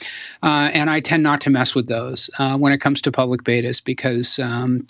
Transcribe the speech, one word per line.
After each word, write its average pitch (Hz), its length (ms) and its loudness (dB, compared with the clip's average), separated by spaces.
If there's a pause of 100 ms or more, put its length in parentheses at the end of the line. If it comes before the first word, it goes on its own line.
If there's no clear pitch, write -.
(440)
uh, 147 280 2
and 151 180 0
I 156 100 0
tend 160 240 2
not 147 160 2
to 143 100 0
mess 127 240 2
with 123 140 0
those, 123 500 -2
uh, 135 180 0
when 139 160 4
it 139 80 0
comes 139 220 0
to - 80 0
public 123 320 0
betas 120 400 0
because, 123 560 0
um, 123 500 -4